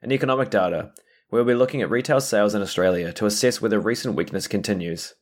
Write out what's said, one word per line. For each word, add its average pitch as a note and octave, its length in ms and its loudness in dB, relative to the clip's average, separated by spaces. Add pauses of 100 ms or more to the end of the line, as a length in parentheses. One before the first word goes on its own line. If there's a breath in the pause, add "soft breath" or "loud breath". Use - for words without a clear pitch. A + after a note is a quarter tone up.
In A#2 100 -4
economic C3 380 0
data, F2+ 400 0 (400 soft breath)
we'll A#2+ 120 2
be A#2+ 120 4
looking B2+ 260 2
at E2+ 80 -2
retail B2+ 320 2
sales G#2 340 2
in G#2 60 0
Australia F2+ 520 0
to - 120 -2
assess A2 360 2
whether G#2+ 180 2
recent A#2 360 -2
weakness F#2 320 -4
continues. F#2 760 -4